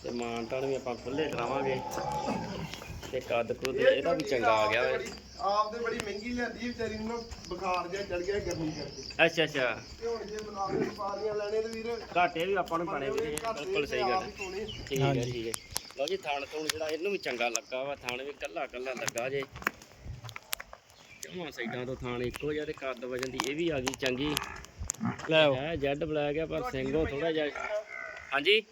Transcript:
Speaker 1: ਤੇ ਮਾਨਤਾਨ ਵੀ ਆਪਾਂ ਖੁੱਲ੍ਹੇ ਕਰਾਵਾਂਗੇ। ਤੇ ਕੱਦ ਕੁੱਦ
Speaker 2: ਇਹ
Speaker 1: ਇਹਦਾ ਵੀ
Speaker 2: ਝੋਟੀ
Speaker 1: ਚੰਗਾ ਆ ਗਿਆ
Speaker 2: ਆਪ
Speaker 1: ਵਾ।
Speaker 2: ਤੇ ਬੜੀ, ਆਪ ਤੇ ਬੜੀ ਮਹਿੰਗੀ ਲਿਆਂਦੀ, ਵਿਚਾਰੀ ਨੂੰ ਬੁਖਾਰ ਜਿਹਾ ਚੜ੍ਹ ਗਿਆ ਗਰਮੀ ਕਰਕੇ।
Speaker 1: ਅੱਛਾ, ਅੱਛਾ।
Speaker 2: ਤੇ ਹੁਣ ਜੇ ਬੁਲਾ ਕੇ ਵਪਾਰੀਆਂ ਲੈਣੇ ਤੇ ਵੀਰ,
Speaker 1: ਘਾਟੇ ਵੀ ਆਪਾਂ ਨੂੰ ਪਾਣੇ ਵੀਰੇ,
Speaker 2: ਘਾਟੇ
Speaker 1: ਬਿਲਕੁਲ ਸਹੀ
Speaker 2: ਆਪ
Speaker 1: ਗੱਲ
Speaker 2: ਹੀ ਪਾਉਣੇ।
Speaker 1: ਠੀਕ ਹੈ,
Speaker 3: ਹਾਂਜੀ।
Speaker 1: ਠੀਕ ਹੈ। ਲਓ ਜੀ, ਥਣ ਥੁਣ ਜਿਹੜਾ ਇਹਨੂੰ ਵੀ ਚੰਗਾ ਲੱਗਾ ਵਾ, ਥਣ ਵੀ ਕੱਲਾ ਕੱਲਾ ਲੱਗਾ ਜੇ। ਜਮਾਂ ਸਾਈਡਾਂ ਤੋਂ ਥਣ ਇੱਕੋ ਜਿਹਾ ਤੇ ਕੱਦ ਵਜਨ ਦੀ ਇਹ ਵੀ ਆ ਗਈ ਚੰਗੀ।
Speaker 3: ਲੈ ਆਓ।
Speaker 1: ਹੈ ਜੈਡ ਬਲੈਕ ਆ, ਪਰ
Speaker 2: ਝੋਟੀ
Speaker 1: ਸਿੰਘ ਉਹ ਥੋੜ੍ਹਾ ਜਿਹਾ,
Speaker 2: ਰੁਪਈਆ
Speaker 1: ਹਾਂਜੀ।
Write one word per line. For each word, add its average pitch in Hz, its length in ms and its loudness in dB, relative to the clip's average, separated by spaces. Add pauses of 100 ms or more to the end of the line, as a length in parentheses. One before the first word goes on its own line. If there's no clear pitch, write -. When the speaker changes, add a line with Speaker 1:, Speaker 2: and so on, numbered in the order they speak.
Speaker 1:
ਤੇ 127 80 -4
ਮਾਨਤਾਨ 120 540 -2
ਵੀ 135 100 2
ਆਪਾਂ 120 200 -2
ਖੁੱਲ੍ਹੇ 139 340 -2
ਕਰਾਵਾਂਗੇ। 131 500 0 (1300)
ਤੇ 131 80 0
ਕੱਦ 117 340 0
ਕੁੱਦ 131 220 0
Speaker 2:
ਇਹ - 120 8
Speaker 1:
ਇਹਦਾ - 260 6
ਵੀ - 60 2
Speaker 2:
ਝੋਟੀ - 100 -2
Speaker 1:
ਚੰਗਾ 120 220 6
ਆ 107 200 6
ਗਿਆ 113 80 6
Speaker 2:
ਆਪ 127 60 4
Speaker 1:
ਵਾ। 131 60 4
Speaker 2:
ਤੇ 131 60 2
ਬੜੀ, - 140 -4 (280)
ਆਪ 214 340 4
ਤੇ 233 60 -4
ਬੜੀ 226 260 -2
ਮਹਿੰਗੀ 208 240 -6
ਲਿਆਂਦੀ, 240 380 -2
ਵਿਚਾਰੀ 220 300 -4
ਨੂੰ 226 260 -4 (260)
ਬੁਖਾਰ 180 380 0
ਜਿਹਾ 196 160 -4
ਚੜ੍ਹ 180 200 -2
ਗਿਆ 196 160 0
ਗਰਮੀ 160 320 -2
ਕਰਕੇ। 143 540 0
Speaker 1:
ਅੱਛਾ, 165 180 4
ਅੱਛਾ। 123 380 0 (200)
Speaker 2:
ਤੇ 226 60 -4
ਹੁਣ - 180 -4
ਜੇ 427 200 -8
ਬੁਲਾ 202 220 -4
ਕੇ - 100 0
ਵਪਾਰੀਆਂ 202 580 -2
ਲੈਣੇ 208 260 0
ਤੇ 220 80 -2
ਵੀਰ, 226 280 -2 (200)
Speaker 1:
ਘਾਟੇ 175 280 4
ਵੀ 196 80 2
ਆਪਾਂ 170 240 2
ਨੂੰ 170 100 2
ਪਾਣੇ 139 220 0
ਵੀਰੇ, 151 360 0
Speaker 2:
ਘਾਟੇ 220 200 0
Speaker 1:
ਬਿਲਕੁਲ 185 200 2
ਸਹੀ - 140 2
Speaker 2:
ਆਪ 127 100 4
Speaker 1:
ਗੱਲ - 160 4
Speaker 2:
ਹੀ 110 60 -8
ਪਾਉਣੇ। - 340 -4 (240)
Speaker 1:
ਠੀਕ 135 100 0
ਹੈ, 135 60 6
Speaker 3:
ਹਾਂਜੀ। 127 260 4
Speaker 1:
ਠੀਕ 117 160 -2
ਹੈ। 110 60 -4 (440)
ਲਓ 139 100 0
ਜੀ, 190 100 -2
ਥਣ 143 280 -2
ਥੁਣ 156 220 -6
ਜਿਹੜਾ 156 200 -2
ਇਹਨੂੰ 160 240 -2
ਵੀ 190 60 0
ਚੰਗਾ 120 320 -2
ਲੱਗਾ 127 340 -2
ਵਾ, 139 120 -2
ਥਣ 127 280 -6
ਵੀ 143 80 -8
ਕੱਲਾ 143 340 -6
ਕੱਲਾ 127 280 -6
ਲੱਗਾ 117 360 -2
ਜੇ। 135 140 0 (1800)
ਜਮਾਂ 170 280 -8
ਸਾਈਡਾਂ 123 340 -4
ਤੋਂ 131 100 -4
ਥਣ 123 280 -4
ਇੱਕੋ 147 300 -2
ਜਿਹਾ 151 120 -2
ਤੇ 151 80 -6
ਕੱਦ 127 320 -6
ਵਜਨ 127 260 -4
ਦੀ 131 80 -6 (100)
ਇਹ 147 60 -2
ਵੀ 165 140 2
ਆ 147 100 2
ਗਈ 131 200 0
ਚੰਗੀ। 139 360 2 (920)
Speaker 3:
ਲੈ 156 140 8
ਆਓ। 139 120 8
Speaker 1:
ਹੈ 151 200 -2
ਜੈਡ 143 280 2
ਬਲੈਕ 147 340 2
ਆ, 160 80 0
ਪਰ 156 140 -2
Speaker 2:
ਝੋਟੀ - 120 -2
Speaker 1:
ਸਿੰਘ 135 260 2
ਉਹ 156 80 6
ਥੋੜ੍ਹਾ 151 260 2
ਜਿਹਾ, 156 140 4
Speaker 2:
ਰੁਪਈਆ - 380 -2 (500)
Speaker 1:
ਹਾਂਜੀ। 180 280 8 (100)